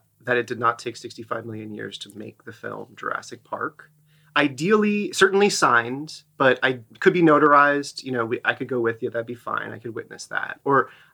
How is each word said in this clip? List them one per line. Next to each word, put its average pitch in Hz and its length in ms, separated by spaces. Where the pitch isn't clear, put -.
that 123 160
it 117 100
did 117 120
not 120 200
take 117 160
sixty-five 113 500
million 107 280
years 107 260
to 104 180
make 107 280
the 110 80
film 107 420
Jurassic - 480
Park. - 460
Ideally, 190 760
certainly 196 380
signed, 131 720
but 131 260
I 127 160
could 190 140
be 175 80
notarized. 143 800
You 131 80
know, 120 140
we, 113 180
I 117 100
could 127 140
go 127 120
with 113 240
you. 117 80
That'd 117 160
be 123 80
fine. 110 360
I 107 80
could 113 140
witness - 340
that. - 360
Or 135 260